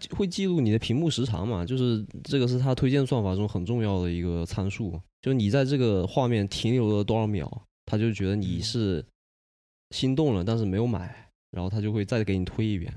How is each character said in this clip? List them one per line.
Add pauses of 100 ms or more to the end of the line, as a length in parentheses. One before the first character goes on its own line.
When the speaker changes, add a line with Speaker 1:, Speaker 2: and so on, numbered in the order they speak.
(160)
Speaker 1:
会
记
录
你
的
屏
幕
时
长
嘛，
就
是 (200)
这
个
是
它
推
荐
算
法
中
很
重
要
的
一
个
参
数， (220)
就
你
在
这
个
画
面
停
留
了
多
少
秒， (180)
它
就
觉
得
你
是 (880)
心
动
了，
Speaker 2:
嗯。
Speaker 1:
但
是
没
有
买， (220)
然
后
它
就
会
再
给
你
推
一
遍，